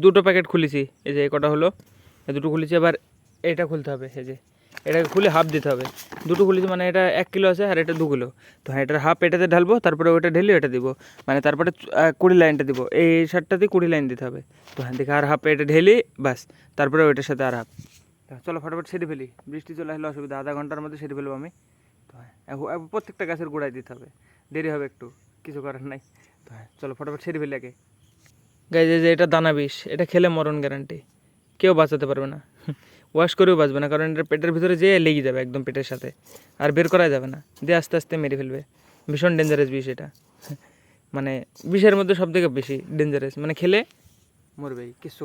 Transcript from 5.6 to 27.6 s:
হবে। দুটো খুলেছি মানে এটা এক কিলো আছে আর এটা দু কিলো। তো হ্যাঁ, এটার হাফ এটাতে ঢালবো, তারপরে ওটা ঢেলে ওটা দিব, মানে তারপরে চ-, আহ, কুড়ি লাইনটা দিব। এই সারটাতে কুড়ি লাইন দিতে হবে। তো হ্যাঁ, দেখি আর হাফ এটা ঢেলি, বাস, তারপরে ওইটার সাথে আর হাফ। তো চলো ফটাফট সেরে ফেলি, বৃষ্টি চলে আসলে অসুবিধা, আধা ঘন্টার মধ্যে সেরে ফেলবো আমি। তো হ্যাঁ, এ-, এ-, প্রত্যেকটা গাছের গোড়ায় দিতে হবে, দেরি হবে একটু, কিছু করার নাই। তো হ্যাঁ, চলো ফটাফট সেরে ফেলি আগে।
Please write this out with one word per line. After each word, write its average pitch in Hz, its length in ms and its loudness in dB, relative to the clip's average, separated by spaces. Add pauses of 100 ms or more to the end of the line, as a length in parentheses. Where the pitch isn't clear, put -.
হবে। 127 160 -2 (440)
দুটো 180 160 4
খুলেছি 190 280 2
মানে 180 180 -2
এটা 185 120 2 (180)
এক 180 120 -4
কিলো 190 160 2
আছে 185 220 0
আর 170 120 0
এটা 156 100 -2
দু 160 180 -2
কিলো। 123 160 -4 (360)
তো - 80 -16
হ্যাঁ, 135 120 -2
এটার 147 220 -2
হাফ 165 180 2
এটাতে 175 300 2
ঢালবো, 175 200 4 (120)
তারপরে 165 300 2
ওটা 165 140 2
ঢেলে 185 280 4
ওটা 147 180 2
দিব, 123 100 -2 (420)
মানে 139 180 2
তারপরে 147 260 2
চ-, - 180 -18
আহ, 160 220 4 (100)
কুড়ি 185 200 6
লাইনটা 151 280 4
দিব। 127 100 -2 (220)
এই 165 100 6 (200)
সারটাতে 180 420 0
কুড়ি 175 200 2
লাইন 147 180 0
দিতে 123 160 -8
হবে। 135 140 -10 (340)
তো - 80 -12
হ্যাঁ, 123 140 -8
দেখি 139 140 -4
আর 143 180 2
হাফ 151 120 0 (120)
এটা 147 200 -2
ঢেলি, 185 220 8 (240)
বাস, 131 200 -2 (380)
তারপরে 147 300 2
ওইটার 139 220 0
সাথে 135 200 -4
আর 123 100 -6
হাফ। 113 80 -12 (600)
তো 143 60 -20 (120)
চলো 170 180 -6
ফটাফট 160 280 -10
সেরে 175 180 -8
ফেলি, 135 180 -12 (240)
বৃষ্টি 151 240 -16
চলে 156 180 -12
আসলে 156 180 -10
অসুবিধা, 139 300 -12
আধা 139 120 -8
ঘন্টার 147 300 -10
মধ্যে 151 180 -14
সেরে 143 160 -12
ফেলবো 139 220 -10
আমি। 156 100 -16 (600)
তো - 100 -20
হ্যাঁ, - 120 -20 (200)
এ-, 139 220 -10
এ-, 165 180 -12
প্রত্যেকটা 208 380 -10
গাছের 165 240 -8
গোড়ায় 143 240 -8
দিতে 127 160 -18
হবে, 123 140 -20 (460)
দেরি 156 200 -6
হবে 143 180 -6
একটু, 123 160 -20 (360)
কিছু 147 220 -14
করার 135 260 -12
নাই। 135 80 -16 (460)
তো - 100 -20
হ্যাঁ, 113 120 -20 (120)
চলো 135 180 -12
ফটাফট 147 280 -12
সেরে 160 160 -8
ফেলি 139 180 -8
আগে। 123 120 -18 (1000)